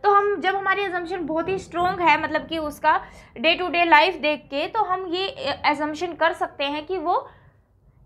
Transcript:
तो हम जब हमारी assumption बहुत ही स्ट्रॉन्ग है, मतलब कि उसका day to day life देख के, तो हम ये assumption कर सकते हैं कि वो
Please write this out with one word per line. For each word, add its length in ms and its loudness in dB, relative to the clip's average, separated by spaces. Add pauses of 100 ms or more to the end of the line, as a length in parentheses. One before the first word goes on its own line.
तो 100 4
हम 260 2
जब 160 0
हमारी 280 0
assumption 420 -6
बहुत 220 -2
ही 100 -2
स्ट्रॉन्ग 420 -2
है, 220 4
मतलब 240 -4
कि 120 -6
उसका 360 0 (420)
day 240 4
to 80 -2
day 180 2
life 360 6
देख 280 -2
के, 180 -4
तो 160 0
हम 220 -2
ये 520 -4 (140)
assumption 460 -4
कर 140 2
सकते 320 -6
हैं 220 -6
कि 120 -4
वो 200 0 (880)